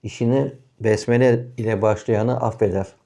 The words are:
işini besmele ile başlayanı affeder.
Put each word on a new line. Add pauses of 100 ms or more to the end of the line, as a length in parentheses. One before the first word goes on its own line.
işini (260)
besmele (100)
ile
başlayanı
affeder. (180)